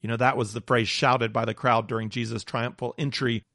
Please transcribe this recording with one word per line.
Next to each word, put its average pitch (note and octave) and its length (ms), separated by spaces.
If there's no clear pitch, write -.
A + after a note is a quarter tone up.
You A2+ 80
know, A#2 80
that B2+ 200
was G#2+ 160
the A2+ 80
phrase A2+ 280
shouted B2 440
by A2+ 120
the A2 100
crowd A2+ 320
during A2+ 240
Jesus' A2+ 320
triumphal B2 560
entry B2+ 460